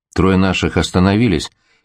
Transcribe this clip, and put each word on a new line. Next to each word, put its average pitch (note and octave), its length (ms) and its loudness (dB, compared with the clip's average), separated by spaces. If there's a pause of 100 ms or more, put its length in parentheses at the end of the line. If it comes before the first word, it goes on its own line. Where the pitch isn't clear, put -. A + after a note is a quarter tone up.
(140)
Трое F#2 220 2
наших F#2 400 -2
остановились F#2+ 760 0 (340)